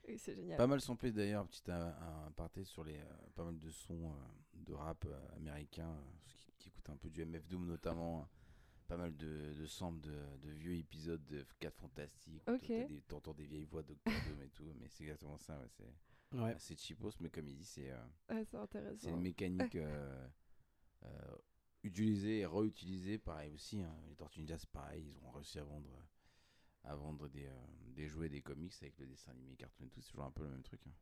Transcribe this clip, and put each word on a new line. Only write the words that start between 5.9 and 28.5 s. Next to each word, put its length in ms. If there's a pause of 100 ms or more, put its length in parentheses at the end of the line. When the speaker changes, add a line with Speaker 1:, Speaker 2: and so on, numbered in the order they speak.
Speaker 2:
euh, 100 (240)
ceux 120
qui, 200
qui 120
écoutent 200
un 80
peu 140
du 100
M 180
F 80
Doom 200
notamment, 560
hein. 40 (600)
Pas 100
mal 180
de, 380
de 140
samples 340
de, 100 (300)
de 80
vieux 260
épisodes 520
de 180 (140)
Quatre 180
Fantastiques, 680
où 60
Speaker 1:
Ok. 160
Speaker 2:
t'as 160
des, 240
t'entends 260
des 120
vieilles 180
voix 200
de 40
Docteur 260 (140)
Doom 160
et 60
tout, 160 (120)
mais 120
c'est 160
exactement 320
ça, 200
ouais, 120
c'est, 680
Speaker 3:
Ouais. 200
Speaker 2:
c'est 200
cheapos, 340 (100)
mais 80
comme 180
il 80
dit, 80
c'est, 260
euh, 140 (280)
Speaker 1:
Ouais, 120
c'est 140
intéressant. 420
Speaker 2:
c'est 120
une 100
mécanique, 560
euh, 500 (760)
euh, 320 (480)
utilisée 560
et 60
réutilisée, 720
pareil 360
aussi, 280
hein. 140 (140)
Les 60
Tortues 260
Ninja, 160
c'est 120
pareil, 380
ils 180
ont 60
réussi 280
à 40
vendre, 260 (960)
à 120
vendre 340
des, 160
euh, 200 (300)
des 120
jouets, 220
des 120
comics 400